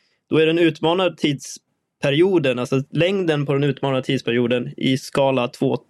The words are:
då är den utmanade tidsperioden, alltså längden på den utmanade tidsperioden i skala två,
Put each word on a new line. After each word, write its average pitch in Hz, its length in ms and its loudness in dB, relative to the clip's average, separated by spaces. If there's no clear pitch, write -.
då 147 80 -2
är 160 80 2
den 165 120 0
utmanade 170 580 0
tidsperioden, 143 1400 -2
alltså 131 320 -2
längden 165 560 0
på 147 60 -2
den 139 120 0
utmanade 139 380 -2
tidsperioden 123 760 0
i 131 220 0
skala 135 500 0
två, 131 280 -2